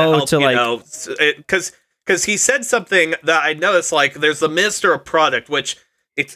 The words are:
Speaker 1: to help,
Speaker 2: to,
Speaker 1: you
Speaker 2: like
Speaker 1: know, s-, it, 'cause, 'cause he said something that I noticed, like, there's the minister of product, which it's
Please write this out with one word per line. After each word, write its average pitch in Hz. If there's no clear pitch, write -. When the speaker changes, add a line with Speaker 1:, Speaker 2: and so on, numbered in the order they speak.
Speaker 1:
to 151
help, 139
Speaker 2:
to, 156
Speaker 1:
you 139
Speaker 2:
like 127
Speaker 1:
know, 120
s-, -
it, 151
'cause, 185
'cause 180
he 208
said 254
something 180
that 156
I 156
noticed, 175
like, 147
there's 151
the 156
minister 180
of 135
product, 143
which 139
it's 139